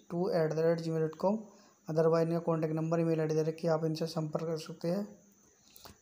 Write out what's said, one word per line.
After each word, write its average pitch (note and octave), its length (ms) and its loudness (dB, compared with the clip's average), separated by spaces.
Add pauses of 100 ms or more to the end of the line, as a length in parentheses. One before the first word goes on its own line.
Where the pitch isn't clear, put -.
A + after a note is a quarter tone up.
टू F3 200 -2
एट D#3+ 240 2
द D#3 60 -2
रेट E3 200 2
जी E3 120 -4
मेल D#3+ 100 0
डॉट D#3 140 -2
कॉम। G#3 240 0 (500)
otherwise E3 320 4
इनका E3 180 2
कॉन्टैक्ट D#3+ 360 0
नंबर, D#3+ 240 0
ईमेल E3 200 2
आईडी D#3 160 0
दे D#3 80 2
रखी D#3+ 240 -2
है, E3 60 4
आप D#3+ 120 0
इनसे D#3+ 220 -2
संपर्क D#3+ 380 -4
कर E3 120 -4
सकते E3+ 300 -8
हैं। G3+ 300 -4 (840)